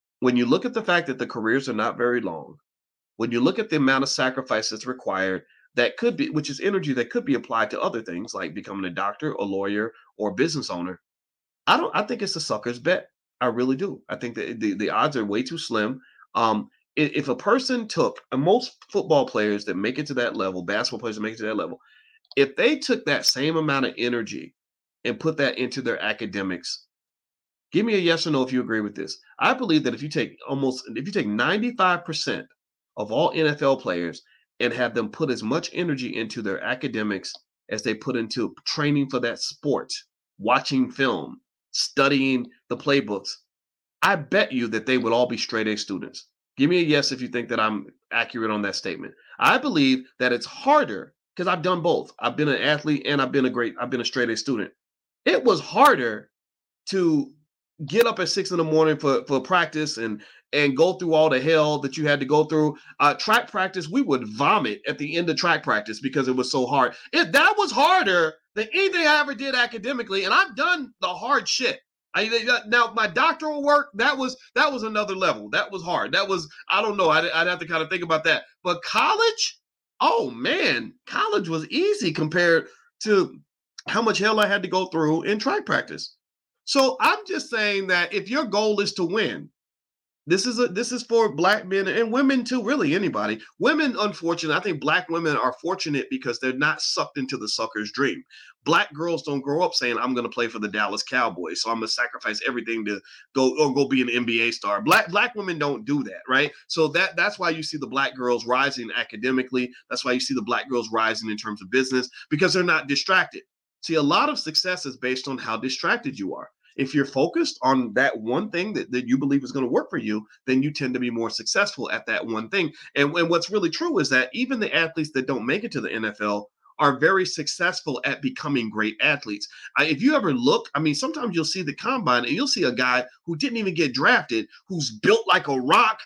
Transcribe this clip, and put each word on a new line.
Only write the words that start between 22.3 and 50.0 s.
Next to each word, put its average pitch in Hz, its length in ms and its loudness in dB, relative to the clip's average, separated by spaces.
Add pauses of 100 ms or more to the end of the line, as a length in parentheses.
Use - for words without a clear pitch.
if 135 180 4
they 262 220 2
took - 280 -2
that 143 200 0
same 151 320 2
amount 139 300 2
of - 100 -4
energy 120 580 -4 (500)
and 113 140 -4
put 156 180 -2
that 135 200 0
into 127 240 -4
their 117 220 -2
academics, 98 840 -6 (840)
give 208 140 2
me 226 80 0
a 196 60 2
yes 165 260 2
or 160 60 -2
no 135 100 2
if 127 100 0
you 127 80 2
agree 110 220 0
with 101 140 -6
this. 80 240 -10 (200)
I 190 140 4
believe 165 300 2
that 120 100 0
if 107 80 -10
you 151 80 -6
take 123 280 -4 (100)
almost, 135 360 -2 (120)
if 135 100 -6
you 196 80 -8
take 151 140 0
ninety-five 180 760 0
percent - 420 -6 (520)
of 107 140 -4
all 143 240 2
N 160 100 2
F 147 160 0
L 139 160 4
players 87 460 -4 (360)
and 120 140 0
have 120 220 -2
them 110 140 -2
put 147 200 -4
as 107 140 -4
much 143 280 -2
energy 139 460 -4
into 113 240 -6
their 98 220 -4
academics 110 680 -4 (380)
as 107 140 -6
they 110 100 -2
put 123 240 -4
into 113 380 -4 (100)
training 147 440 0
for 131 100 -2
that 117 200 -4
sport, - 540 -4 (460)
watching 127 520 0
film, 92 480 -2 (320)
studying 135 760 2 (240)
the 120 60 -2
playbooks, 110 540 0 (720)
I 190 140 4
bet 180 360 0
you 120 180 0
that 107 180 -2
they 127 100 4
would 113 160 2
all 120 140 4
be 113 100 -4
straight 110 300 -2
A 107 100 -2
students. - 500 -8 (300)
Give 143 120 4
me 180 100 4
a 170 40 2
yes 147 280 2
if 127 100 -8
you 120 60 -6
think 120 220 -4
that 117 100 0
I'm 107 260 0 (260)
accurate 113 400 -2
on 104 120 -2
that 98 120 -4
statement. - 380 -8 (260)
I 180 200 4
believe 139 460 2 (140)